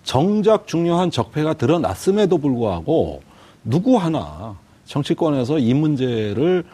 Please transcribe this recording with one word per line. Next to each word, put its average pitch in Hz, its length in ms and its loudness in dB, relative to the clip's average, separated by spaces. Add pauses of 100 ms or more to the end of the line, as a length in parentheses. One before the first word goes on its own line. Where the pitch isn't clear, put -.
정작 208 640 2
중요한 170 440 0
적폐가 151 440 -2
드러났음에도 175 800 0
불구하고 113 840 -2 (420)
누구 185 340 2
하나 110 580 -4 (300)
정치권에서 147 720 0
이 117 140 2
문제를 131 920 0 (100)